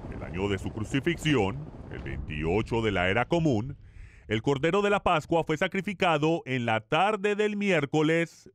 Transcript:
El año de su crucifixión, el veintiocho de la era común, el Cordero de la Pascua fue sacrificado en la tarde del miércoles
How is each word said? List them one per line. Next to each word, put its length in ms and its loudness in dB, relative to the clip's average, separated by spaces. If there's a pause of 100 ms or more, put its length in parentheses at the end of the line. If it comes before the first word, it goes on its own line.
(160)
El 60 -10
año 280 -4
de 100 0
su 120 -8
crucifixión, 960 0 (240)
el 120 -12
veintiocho 800 -2
de 80 2
la 180 2
era 160 2
común, 500 0 (520)
el 160 -2
Cordero 400 2
de 80 4
la 100 2
Pascua 420 2
fue 140 -2
sacrificado 880 0
en 220 -2
la 140 2
tarde 540 2
del 220 0
miércoles 960 0